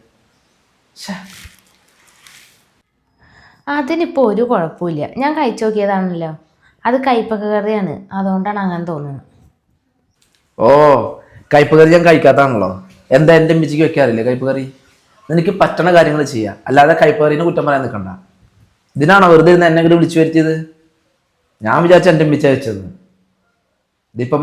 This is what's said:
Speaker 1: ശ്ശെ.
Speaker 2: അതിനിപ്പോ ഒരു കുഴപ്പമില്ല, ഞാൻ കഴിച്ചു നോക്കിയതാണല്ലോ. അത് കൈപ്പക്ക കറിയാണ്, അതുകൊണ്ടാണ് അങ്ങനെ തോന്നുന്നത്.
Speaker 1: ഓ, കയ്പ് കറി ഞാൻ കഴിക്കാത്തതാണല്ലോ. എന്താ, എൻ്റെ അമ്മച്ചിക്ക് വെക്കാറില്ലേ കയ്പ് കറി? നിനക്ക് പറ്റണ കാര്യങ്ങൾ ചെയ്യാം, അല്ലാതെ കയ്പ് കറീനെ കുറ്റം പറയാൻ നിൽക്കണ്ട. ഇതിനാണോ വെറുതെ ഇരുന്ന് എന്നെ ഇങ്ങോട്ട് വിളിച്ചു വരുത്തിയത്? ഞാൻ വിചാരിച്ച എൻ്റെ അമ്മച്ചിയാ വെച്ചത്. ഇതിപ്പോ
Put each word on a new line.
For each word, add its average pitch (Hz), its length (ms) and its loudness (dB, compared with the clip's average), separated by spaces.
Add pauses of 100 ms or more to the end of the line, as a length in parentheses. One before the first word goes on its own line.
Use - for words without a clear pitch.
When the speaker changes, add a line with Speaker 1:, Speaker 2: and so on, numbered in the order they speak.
(1000)
Speaker 1:
ശ്ശെ. 190 140 -14 (2500)
Speaker 2:
അതിനിപ്പോ 302 540 -4
ഒരു 202 200 -2
കുഴപ്പമില്ല, 165 580 -6 (120)
ഞാൻ 294 180 -4
കഴിച്ചു 233 260 -4
നോക്കിയതാണല്ലോ. 190 640 -4 (540)
അത് 240 120 0 (100)
കൈപ്പക്ക 220 380 -4 (100)
കറിയാണ്, 208 400 -4 (220)
അതുകൊണ്ടാണ് 196 480 -6
അങ്ങനെ 175 260 -6
തോന്നുന്നത്. 143 320 -12 (1300)
Speaker 1:
ഓ, 113 120 2 (880)
കയ്പ് 147 240 4
കറി 160 180 6
ഞാൻ 170 120 0
കഴിക്കാത്തതാണല്ലോ. 131 640 2 (440)
എന്താ, 156 240 4
എൻ്റെ 160 160 2
അമ്മച്ചിക്ക് 151 320 -2
വെക്കാറില്ലേ 113 400 -2
കയ്പ് 127 220 -4
കറി? 135 140 -6 (680)
നിനക്ക് 170 300 -2
പറ്റണ 160 280 -2 (100)
കാര്യങ്ങൾ 151 240 2 (100)
ചെയ്യാം, 107 240 -6 (140)
അല്ലാതെ 143 320 4
കയ്പ് 151 220 0
കറീനെ 151 240 0
കുറ്റം 165 200 -4
പറയാൻ 139 180 -2
നിൽക്കണ്ട. 101 240 -10 (840)
ഇതിനാണോ 185 360 2
വെറുതെ 160 200 6
ഇരുന്ന് 175 160 4
എന്നെ 160 140 0
ഇങ്ങോട്ട് 165 180 2
വിളിച്ചു 165 200 -2
വരുത്തിയത്? 160 340 0 (1120)
ഞാൻ 117 200 0
വിചാരിച്ച 175 260 4
എൻ്റെ 156 140 2
അമ്മച്ചിയാ 147 280 0
വെച്ചത്. 107 280 -6 (1300)
ഇതിപ്പോ 123 280 -2